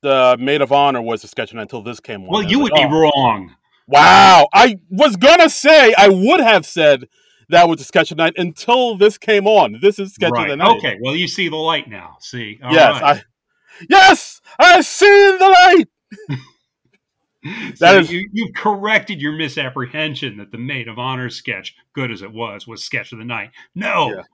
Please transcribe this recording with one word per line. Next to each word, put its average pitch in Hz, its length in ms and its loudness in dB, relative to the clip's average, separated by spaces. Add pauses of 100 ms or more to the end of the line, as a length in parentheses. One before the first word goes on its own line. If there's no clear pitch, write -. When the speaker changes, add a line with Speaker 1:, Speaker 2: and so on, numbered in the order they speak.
Speaker 1:
the 131 400 0
Maid 143 220 -2
of 131 100 -2
Honor 139 300 0
was 117 200 -8
a 127 60 -20
sketch - 220 -12
of - 20 -20
the 117 40 -18
night 113 80 -14
until 113 180 -16
this 113 180 -16
came - 220 -16
on. - 60 -20
Speaker 2:
Well, 214 120 -4
Speaker 1:
I 202 40 -8
was 170 80 -6
Speaker 2:
you 277 100 -2
Speaker 1:
like, 240 100 -4
Speaker 2:
would 151 60 0
be 143 80 0
Speaker 1:
"Oh." 151 140 -2
Speaker 2:
wrong. 123 540 -2 (320)
Speaker 1:
Wow. 180 680 6
I 214 340 4
was 208 280 0
gonna 311 340 4
say, 277 460 4
I 202 120 6
would 208 320 0
have 220 240 0
said 147 420 0 (440)
that 175 180 4
was 156 140 -4
a - 20 -16
sketch - 260 -4
of 156 60 -12
the 160 60 -4
night 165 160 -2
until 233 580 -4
this 202 220 0
came 202 280 -2
on. 160 360 0
This 202 160 0
is 196 160 -12
sketch 175 140 -4
of 151 40 -2
Speaker 2:
Right. 117 160 -4
Speaker 1:
the 139 80 -8
night. 185 220 0
Speaker 2:
Okay. 117 240 -8
Well, 135 120 -6
you 170 140 -6
see 180 220 -8
the 151 60 -12
light 156 320 -8
now. 92 320 -20
See? 113 440 -16
All 127 80 -6
Speaker 1:
Yes, 156 300 2
Speaker 2:
right. 143 160 0
Speaker 1:
I, 101 40 -20 (680)
yes, 381 500 2 (180)
I 349 220 6
see - 260 -2 (320)
the 381 100 4
light. 359 400 4 (400)
Speaker 2:
<laughs> 131 200 -14 (960)
Speaker 1:
That 208 340 -16
Speaker 2:
So 190 200 4
Speaker 1:
is 165 120 -2
Speaker 2:
you, 180 220 -10
you've 214 220 -10
corrected 208 680 -6
your 147 120 -8
misapprehension 139 1040 -10
that 104 120 -20
the 117 60 -20
Maid 123 320 -12
of 110 100 -18
Honor 127 300 -10
sketch, - 480 -14 (180)
good 127 160 -10
as 98 120 -16
it 104 100 -20
was, 107 340 -14
was 113 160 -20
sketch - 300 -14
of 113 60 -20
the 110 80 -20
night. 113 240 -14 (240)
No, 180 420 -6
Speaker 1:
Yeah. 92 60 -20 (120)